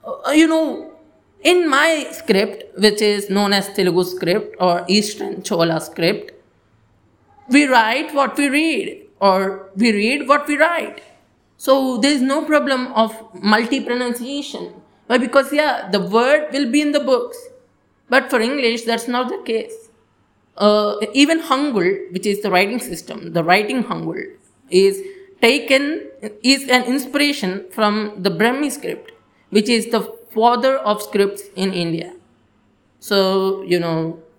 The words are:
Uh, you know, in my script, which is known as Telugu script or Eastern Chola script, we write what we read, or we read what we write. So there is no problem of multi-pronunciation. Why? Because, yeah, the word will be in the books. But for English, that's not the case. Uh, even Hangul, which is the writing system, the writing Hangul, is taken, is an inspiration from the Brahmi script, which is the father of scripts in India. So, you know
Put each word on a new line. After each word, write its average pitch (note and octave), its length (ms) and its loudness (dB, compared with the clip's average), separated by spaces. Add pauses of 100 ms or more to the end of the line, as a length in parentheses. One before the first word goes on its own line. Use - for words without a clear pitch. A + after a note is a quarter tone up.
Uh, - 260 -6
you D#4 160 6
know, D#4 460 -2 (500)
in F4 260 4
my D4 440 2
script, - 520 -2 (140)
which G#3 240 2
is G#3 280 0
known G3+ 220 2
as G3 160 0
Telugu F3+ 360 0
script F3+ 540 -4
or F3 300 0
Eastern - 540 -2
Chola E3 380 0
script, - 520 -4 (1160)
we C#4+ 180 6
write B3+ 480 0
what C#4 220 0
we C#4+ 120 2
read, D4 580 -2 (140)
or F#3+ 560 0
we A3+ 160 4
read A#3+ 360 0
what D4 200 4
we D4 80 0
write. D#4+ 460 0 (540)
So C4 420 2
there C4+ 140 4
is C4 100 2
no C#4+ 220 0
problem C#4 440 0
of A3 260 0 (200)
multi-pronunciation. A#3+ 1400 -2 (320)
Why? A#3+ 120 2
Because, C4+ 340 2
yeah, C#4+ 380 0
the G3 100 2
word A#3+ 520 2
will C4+ 180 0
be C#4+ 100 4
in D4 120 0
the D4 80 2
books. B3+ 380 0 (680)
But B3+ 220 2
for B3 100 2
English, A#3+ 420 0
that's A3+ 260 -4
not B3 200 -2
the - 160 -8
case. - 460 -6 (680)
Uh, G#3 400 2 (160)
even D4 280 4
Hangul, A3+ 720 -2
which F#3 140 -6
is G3+ 160 -2
the G3+ 80 -2
writing G3+ 280 2
system, - 540 -12
the E3 100 0
writing G#3 420 2
Hangul, E3 380 -6 (480)
is F#3+ 320 4 (380)
taken, C#4 680 2 (340)
is C4+ 260 2
an B3 160 2
inspiration C4+ 840 -2
from G#3 520 -2
the F#3+ 80 2
Brahmi B3 400 0
script, - 420 -10 (380)
which G#3 180 2
is A3+ 220 0
the A3 120 0 (280)
father A#3+ 480 2
of G#3 240 -2
scripts G3+ 400 -2 (140)
in F#3+ 160 -2
India. E3+ 400 -4 (880)
So, F#3+ 600 0
you F3 180 0
know E3 420 -4 (160)